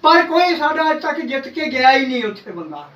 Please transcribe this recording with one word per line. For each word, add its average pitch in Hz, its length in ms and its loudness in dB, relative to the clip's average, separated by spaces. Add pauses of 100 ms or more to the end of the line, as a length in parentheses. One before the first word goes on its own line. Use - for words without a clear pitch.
ਪਰ 330 220 6
ਕੋਈ 349 320 2
ਸਾਡਾ 311 360 0
ਅੱਜ 311 100 -4
ਤੱਕ 302 180 -4
ਜਿੱਤ 262 280 -6
ਕੇ 311 180 -8
ਗਿਆ 262 260 4
ਹੀ 269 140 2
ਨਹੀਂ 254 180 -4
ਉੱਥੇ 208 280 -10
ਬੰਦਾ। 156 440 -14